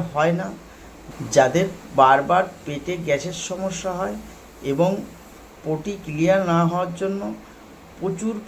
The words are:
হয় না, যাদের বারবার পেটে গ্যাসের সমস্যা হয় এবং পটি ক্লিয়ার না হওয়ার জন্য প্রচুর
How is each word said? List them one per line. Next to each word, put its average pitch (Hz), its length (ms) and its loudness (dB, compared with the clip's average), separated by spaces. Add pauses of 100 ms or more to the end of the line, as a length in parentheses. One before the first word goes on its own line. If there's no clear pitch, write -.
(120)
হয় 160 280 2
না, 196 80 -6 (880)
যাদের 139 300 6 (340)
বারবার 147 440 6 (200)
পেটে 147 300 -6 (120)
গ্যাসের 143 300 -2 (120)
সমস্যা 185 500 -6
হয় 202 180 -4 (560)
এবং 170 180 2 (720)
পটি 156 280 -4 (120)
ক্লিয়ার 165 360 2 (120)
না 170 60 4 (120)
হওয়ার 175 300 -2
জন্য 196 200 -2 (760)
প্রচুর 214 360 -4 (140)